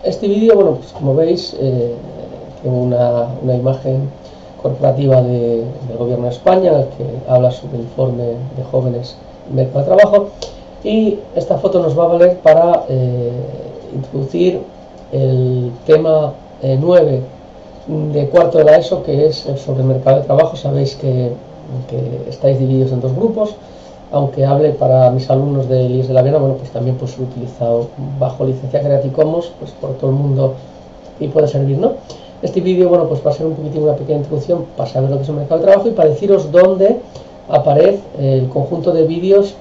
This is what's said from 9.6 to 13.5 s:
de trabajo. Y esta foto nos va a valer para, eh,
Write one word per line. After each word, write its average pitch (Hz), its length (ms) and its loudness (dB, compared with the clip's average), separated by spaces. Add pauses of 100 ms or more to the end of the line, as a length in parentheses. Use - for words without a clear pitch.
de 156 160 2
trabajo. 202 320 6 (560)
Y 214 340 0 (200)
esta - 200 -2
foto 185 220 0
nos 156 180 0
va 170 60 2
a 165 40 2
valer 175 320 4
para, 165 500 6
eh, 123 420 -2 (640)